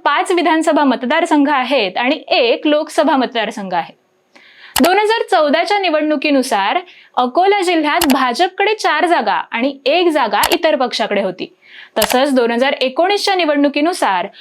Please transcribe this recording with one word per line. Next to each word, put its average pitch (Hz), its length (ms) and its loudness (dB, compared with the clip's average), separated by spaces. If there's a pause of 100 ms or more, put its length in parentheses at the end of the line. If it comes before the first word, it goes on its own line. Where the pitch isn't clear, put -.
पाच 330 280 0
विधानसभा 320 520 2
मतदारसंघ 285 680 0
आहेत 254 480 0
आणि 262 300 -2
एक 302 380 0
लोकसभा 311 500 0
मतदारसंघ 220 580 -4
आहे. - 260 -6 (800)
दोन 359 180 4
हजार 440 320 0
चौदाच्या 339 480 2
निवडणुकीनुसार 302 1000 0 (380)
अकोला 349 440 2
जिल्ह्यात 320 480 0
भाजपकडे 285 640 0
चार 339 320 0
जागा 254 280 0 (160)
आणि 254 220 -2 (140)
एक 349 220 2
जागा 233 320 0 (120)
इतर 320 240 2
पक्षाकडे 214 460 -2
होती. 185 240 -6 (520)
तसंच 254 360 2
दोन 233 160 2
हजार 247 220 0
एकोणीसच्या 370 600 0
निवडणुकीनुसार 294 920 0 (140)